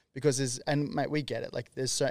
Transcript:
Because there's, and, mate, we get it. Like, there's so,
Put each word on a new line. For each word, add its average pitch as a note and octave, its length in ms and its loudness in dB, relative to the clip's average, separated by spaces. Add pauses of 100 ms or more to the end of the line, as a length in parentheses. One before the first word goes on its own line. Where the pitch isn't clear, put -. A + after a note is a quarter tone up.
(140)
Because C3+ 240 2
there's, B2+ 220 0
and, D3 280 2
mate, C#3 220 -2
we D3+ 120 0
get A#2 220 -4
it. - 80 -10
Like, - 220 -6
there's C3 180 -2
so, - 180 2